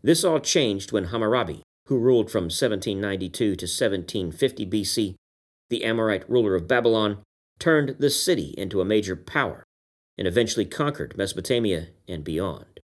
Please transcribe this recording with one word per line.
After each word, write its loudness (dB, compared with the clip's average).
This 4
all 4
changed 0
when 2
Hammurabi, 0
who 0
ruled 4
from 0
seventeen -2
ninety-two -2
to -8
seventeen -2
fifty -2
B -2
C, -2
the -4
Amorite 0
ruler 2
of -2
Babylon, 2
turned 2
the 4
city 0
into -2
a 2
major 2
power -4
and 0
eventually 2
conquered -4
Mesopotamia 0
and -8
beyond. -6